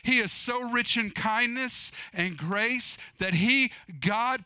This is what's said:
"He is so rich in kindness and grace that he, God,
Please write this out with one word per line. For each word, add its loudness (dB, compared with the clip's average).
"He 4
is 0
so -4
rich 0
in 0
kindness -2
and -4
grace -2
that 0
he, 6
God, 0